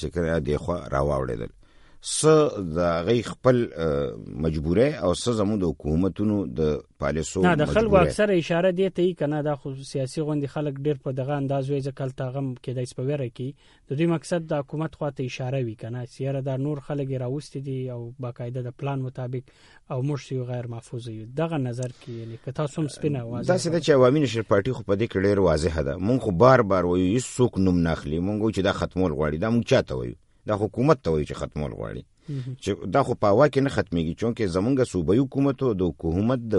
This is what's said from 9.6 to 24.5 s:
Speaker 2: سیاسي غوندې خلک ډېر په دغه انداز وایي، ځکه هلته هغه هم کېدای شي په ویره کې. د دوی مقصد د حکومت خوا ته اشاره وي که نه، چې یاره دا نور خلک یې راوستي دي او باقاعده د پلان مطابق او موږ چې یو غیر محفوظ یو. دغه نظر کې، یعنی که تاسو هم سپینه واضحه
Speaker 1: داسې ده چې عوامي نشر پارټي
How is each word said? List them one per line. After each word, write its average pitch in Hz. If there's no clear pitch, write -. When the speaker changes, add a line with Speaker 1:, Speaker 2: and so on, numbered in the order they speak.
Speaker 2:
سیاسي 135
غوندې 147
خلک 151
ډېر 139
په 139
دغه 131
انداز 139
وایي، 143
ځکه 135
هلته 131
هغه 127
هم 131
کېدای 127
شي -
په 131
ویره 139
کې. 143
د 135
دوی 165
مقصد 165
د 165
حکومت 147
خوا 147
ته 135
اشاره 131
وي 110
که 113
نه، 123
چې -
یاره 135
دا 135
نور 143
خلک 143
یې 135
راوستي 139
دي 131
او 120
باقاعده 123
د 123
پلان 139
مطابق 127
او 123
موږ 143
چې -
یو 131
غیر 123
محفوظ 117
یو. 110
دغه 151
نظر 123
کې، -
یعنی 113
که 131
تاسو 151
هم 147
سپینه 139
واضحه 120
Speaker 1:
داسې 170
ده 165
چې 156
عوامي 135
نشر 113
پارټي 101